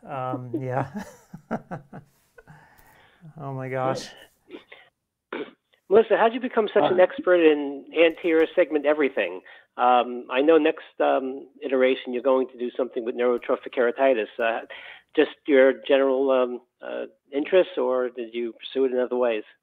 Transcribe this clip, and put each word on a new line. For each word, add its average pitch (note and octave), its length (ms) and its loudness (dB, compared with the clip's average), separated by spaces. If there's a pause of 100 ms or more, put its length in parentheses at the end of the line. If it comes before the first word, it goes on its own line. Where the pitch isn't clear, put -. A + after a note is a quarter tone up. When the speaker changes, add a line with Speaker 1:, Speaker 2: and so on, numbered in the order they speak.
Speaker 1:
um, B2+ 520 -8
yeah. C3 300 -6 (600)
<laughs> A3+ 100 -8 (1800)
Oh C#3 120 -10
my C3 160 -8
gosh. C3 400 -4 (1800)
Speaker 2:
Melissa, G#3 280 4
how'd A3 180 2
you B3+ 60 -6
become A3+ 320 -2
such G3 180 2
an F3+ 100 2
Speaker 3:
Uh, - 20 8
Speaker 2:
expert F3+ 380 2
in D3 440 2 (120)
anterior D#3+ 500 2 (100)
segment D3+ 300 0
everything? B2+ 540 -2 (360)
Um, B2 540 2
I C3 100 -2
know D#3+ 180 6
next, D#3 260 0 (160)
um, C#3 480 -2 (140)
iteration B2+ 500 0
you're A#2+ 100 -6
going C3 260 2
to B2 100 -20
do A#2+ 180 -6
something A#2+ 280 -6
with A#2+ 100 -6
neurotrophic A#2+ 640 -2
keratitis. A#2+ 500 0 (160)
Uh, A#2 180 -2 (540)
just D3+ 160 2 (160)
your C3 280 6 (120)
general, C3+ 440 2
um, B2 300 0 (220)
uh, B2 220 -10 (260)
interests, D#3 480 2
or B2+ 300 -2
did A#2 260 -10
you A#2 200 -6
pursue - 320 -4
it B2 60 0
in B2 60 -2
other B2 180 -2
ways? A#2 280 0 (180)